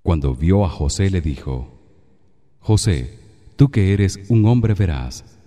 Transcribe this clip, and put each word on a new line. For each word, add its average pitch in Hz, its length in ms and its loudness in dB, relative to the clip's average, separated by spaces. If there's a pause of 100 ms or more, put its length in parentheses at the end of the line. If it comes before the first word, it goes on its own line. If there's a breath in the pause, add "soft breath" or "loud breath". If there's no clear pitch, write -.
Cuando 69 340 0
vio 92 280 2
a 85 40 0
José, 80 420 -2
le 92 100 -2
dijo: 67 600 -8 (800)
"José, 90 580 0 (380)
tú 139 140 4
que 98 220 0
eres 101 360 -2
un 110 180 4
hombre 113 280 2
veraz, 73 500 -4 (220)